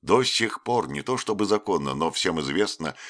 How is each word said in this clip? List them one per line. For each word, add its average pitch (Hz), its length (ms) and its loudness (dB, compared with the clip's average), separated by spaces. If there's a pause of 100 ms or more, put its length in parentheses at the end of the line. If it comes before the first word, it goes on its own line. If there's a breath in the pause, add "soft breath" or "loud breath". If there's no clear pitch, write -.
До 120 220 4
сих - 400 -2
пор, 101 260 0
не 71 140 -6
то 127 140 -2
чтобы 107 280 -2
законно, 90 480 0
но 78 160 0
всем 82 300 -2
известно, 78 560 -2 (140 loud breath)